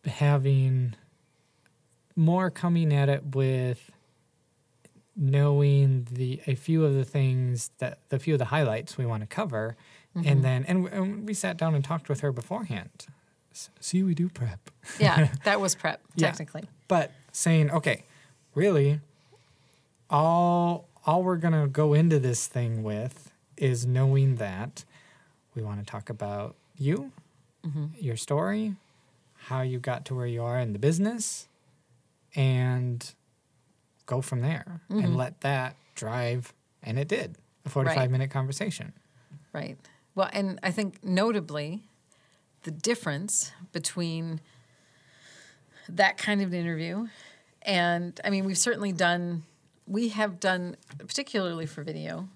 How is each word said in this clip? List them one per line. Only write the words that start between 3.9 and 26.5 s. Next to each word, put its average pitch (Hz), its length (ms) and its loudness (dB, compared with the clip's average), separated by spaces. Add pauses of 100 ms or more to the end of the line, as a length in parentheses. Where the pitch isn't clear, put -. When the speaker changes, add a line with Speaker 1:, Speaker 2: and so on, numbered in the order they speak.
Speaker 1:
knowing 139 960 4
the, 127 340 -4
a 139 80 0
few 160 300 2
of 139 100 4
the 135 100 2
things 127 760 0
that, - 200 -6 (100)
the 135 100 0
few 156 160 0
of 139 40 2
the 123 80 0
highlights 131 520 0
we 127 80 -2
wanna 107 200 -2
cover. 117 500 -4 (400)
Speaker 2:
Mm-hmm. 165 120 0
Speaker 1:
And 135 160 6
then, 127 220 2
and 180 180 2
w-, 190 180 -4
and 208 260 -4
we 214 60 -4
sat 185 220 -4
down 165 180 0
and 139 100 2
talked 160 240 -6
with 143 120 -2
her 143 120 -2
beforehand. 127 760 -8 (460)
S-, - 180 -16 (100)
see, 185 220 0
we 185 120 2
do 170 140 0
prep. - 420 -8 (280)
Speaker 2:
Yeah, 156 380 6
Speaker 1:
<laughs> - 80 -10
Speaker 2:
that 202 160 2
was 190 140 0
prep, - 260 -4 (140)
Speaker 1:
Yeah. 170 140 4
Speaker 2:
technically. 160 360 -8 (240)
Speaker 1:
But 160 240 2 (180)
saying, 156 400 4
"Okay, 147 340 0 (500)
really, 147 460 4 (1080)
all, 175 800 2 (160)
all 170 180 2
we're 180 140 2
gonna 160 320 2
go 147 260 2
into 160 240 6
this 123 280 0
thing 117 360 -2
with 107 480 -6 (260)
is 123 300 0
knowing 135 500 4
that 101 480 -6 (680)
we 117 80 -6
wanna 104 220 -6
talk 107 260 -12
about 104 460 -8 (200)